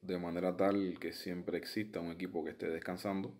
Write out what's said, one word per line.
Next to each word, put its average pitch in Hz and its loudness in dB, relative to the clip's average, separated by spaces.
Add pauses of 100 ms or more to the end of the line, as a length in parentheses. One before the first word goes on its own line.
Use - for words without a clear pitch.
de 92 0
manera 87 2
tal 95 4
que - -4
siempre 87 -2
exista 104 -2
un 85 -2
equipo 85 -2
que 80 -4
esté - -4
descansando 92 -2